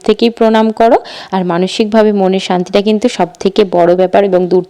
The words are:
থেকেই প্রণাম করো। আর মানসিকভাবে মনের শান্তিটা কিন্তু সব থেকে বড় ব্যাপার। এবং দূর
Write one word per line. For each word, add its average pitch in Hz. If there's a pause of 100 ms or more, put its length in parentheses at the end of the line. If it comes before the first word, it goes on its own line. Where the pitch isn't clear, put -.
থেকেই 226
প্রণাম 220
করো। 233 (340)
আর 190
মানসিকভাবে 208
মনের 190
শান্তিটা 180
কিন্তু 214
সব 170 (100)
থেকে 208 (100)
বড় 175
ব্যাপার। 185
এবং 185
দূর 180